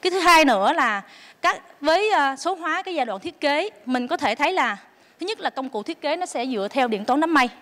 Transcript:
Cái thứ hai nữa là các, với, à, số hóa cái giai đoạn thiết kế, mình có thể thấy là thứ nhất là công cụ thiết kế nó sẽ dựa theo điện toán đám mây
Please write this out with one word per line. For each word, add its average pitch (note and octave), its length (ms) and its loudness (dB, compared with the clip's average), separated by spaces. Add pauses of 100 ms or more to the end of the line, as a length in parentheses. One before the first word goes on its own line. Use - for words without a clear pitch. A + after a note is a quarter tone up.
Cái F4+ 100 0
thứ F#4+ 80 -2
hai E4 260 6
nữa A3+ 280 4
là A#3 280 0 (400)
các, - 200 0 (200)
với, F4 280 2
à, C#4+ 260 2
số E4+ 200 -4
hóa E4 260 -4
cái F#4 140 -8
giai C4 100 0
đoạn G3 140 -6
thiết D#4+ 220 -12
kế, D4+ 280 0 (160)
mình B3 220 -2
có D#4+ 100 -2
thể A#3 180 0
thấy D4 180 0
là B3 240 0 (420)
thứ E4 60 -10
nhất G#4+ 140 -8
là C4+ 100 -4
công C4 200 -8
cụ G#3+ 140 -8
thiết E4 180 -10
kế D4+ 140 -2
nó F4+ 100 -6
sẽ B3+ 220 -6
dựa G#3 200 -4
theo B3 200 0
điện G#3+ 180 -4
toán C4 140 2
đám E4 140 2
mây B3+ 160 2 (120)